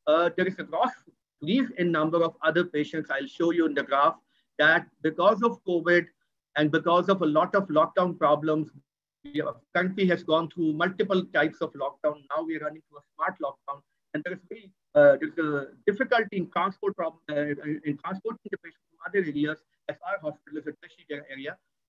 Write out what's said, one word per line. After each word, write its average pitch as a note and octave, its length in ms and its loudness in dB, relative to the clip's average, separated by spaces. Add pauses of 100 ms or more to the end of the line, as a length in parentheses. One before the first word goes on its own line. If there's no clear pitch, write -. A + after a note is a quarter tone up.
uh, E3+ 280 4
there F#3 120 0
is F#3+ 100 -6
a D#3+ 60 -10
gross G#3 260 0 (500)
increase A#3 380 0
in F3 140 2
number D#3+ 320 2
of D#3+ 180 -2
other D#3+ 220 2
patients. D3+ 440 -4
I'll C#3 200 -6
show E3+ 240 0
you E3 140 2
in D3 80 -2
the C#3 100 -2
graph C#3 320 2 (420)
that D#3+ 280 4 (160)
because F#3+ 420 2
of A#3 200 -2
covid F3 420 2 (500)
and D3+ 160 2
because E3+ 360 2
of F#3+ 140 2
a D#3+ 40 2
lot D#3 280 2
of G3 140 0
lockdown E3 500 2
problems, D#3 500 2 (540)
the D3 320 -6 (200)
country F#3 320 0
has F3 180 2
gone D#3+ 260 0
through D#3+ 220 -2
multiple F#3 600 0
types D#3 280 0
of D#3+ 140 -4
lockdown. C#3+ 420 -4 (200)
Now D#3+ 80 -2
we D#3+ 120 -6
are D3+ 40 -10
running D#3 280 -10
through D3 100 -20
a - 160 -20
smart F#3 260 -4
lockdown, C#3 400 -10 (320)
and G3+ 120 -6
there F3+ 80 -8
is F#3 160 -10
very, G#3+ 240 -18 (240)
uh, C#3+ 240 8
there's D#3 180 -6
a D3 300 -2 (180)
difficulty G#3 500 0
in F3 140 -4
transport G3 460 -4
problem, D#3+ 240 -6 (100)
uh, D3+ 40 -6 (540)
in C#3+ 160 -4
transporting G3 460 -10
the F#3+ 80 -8
patient - 320 -20
from - 80 -20 (100)
other F#3 180 0
areas, D3+ 320 -4 (300)
as D3+ 80 -8 (100)
our G3 140 -4
hospital D3+ 380 -10
is D3 100 -12
a D3 120 -8
tertiary F3 300 -20
care C#3+ 180 -10
area. C#3 280 -12 (320)